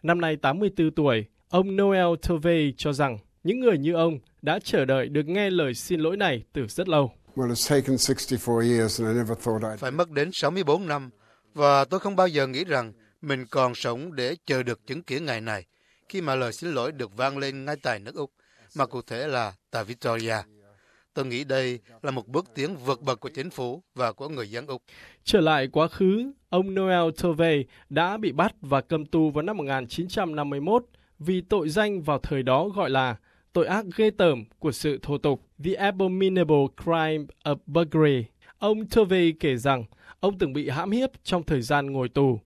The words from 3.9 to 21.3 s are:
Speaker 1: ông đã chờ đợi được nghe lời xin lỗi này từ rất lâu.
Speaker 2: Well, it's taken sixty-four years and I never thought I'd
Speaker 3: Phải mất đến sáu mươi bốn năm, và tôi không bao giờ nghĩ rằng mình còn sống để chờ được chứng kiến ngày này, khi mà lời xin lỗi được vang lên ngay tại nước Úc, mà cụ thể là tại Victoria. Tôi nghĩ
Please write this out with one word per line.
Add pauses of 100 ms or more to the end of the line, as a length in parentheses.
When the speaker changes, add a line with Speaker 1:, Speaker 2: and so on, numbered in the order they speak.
Speaker 1:
ông (240)
đã
chờ
đợi
được
nghe
lời
xin
lỗi
này
từ
rất
lâu. (240)
Speaker 2:
Well,
it's
taken
sixty-four
years
and
I
never
thought
I'd
Speaker 3:
Phải
mất
đến
sáu
mươi
bốn
năm, (440)
và
tôi
không
bao
giờ
nghĩ
rằng (300)
mình
còn
sống
để (100)
chờ
được
chứng
kiến
ngày
này, (440)
khi
mà
lời
xin
lỗi
được
vang
lên
ngay
tại
nước
Úc, (460)
mà
cụ
thể
là (180)
tại
Victoria. (800)
Tôi
nghĩ